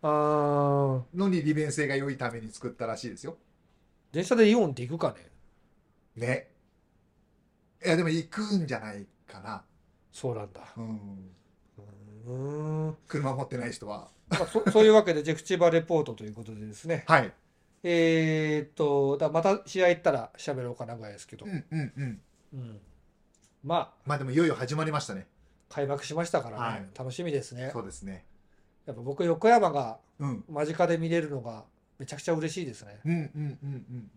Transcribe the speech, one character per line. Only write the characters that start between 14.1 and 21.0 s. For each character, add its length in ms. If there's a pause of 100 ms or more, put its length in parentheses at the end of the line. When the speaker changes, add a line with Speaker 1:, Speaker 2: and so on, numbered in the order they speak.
Speaker 1:
ま 140
あ、 40
そ-、 260
そ 100
う 20
い 40
う 60
わ 100
け 100
で、 80
ジ 80
ェ 60
フ 80
千 120
葉 140
レ 120
ポ 180
ー 20
ト 120
と 100
い 60
う 40
こ 80
と 100
で 140
で 60
す 140
ね。 200
Speaker 2:
は 140
い。 120 (520)
Speaker 1:
え 840
ー 60
っ 20
と、 440
だ-、 120
ま 100
た 260
試 180
合 60
行 100
っ 20
た 80
ら 260
喋 280
ろ 60
う 40
か 100
な 120
ぐ 80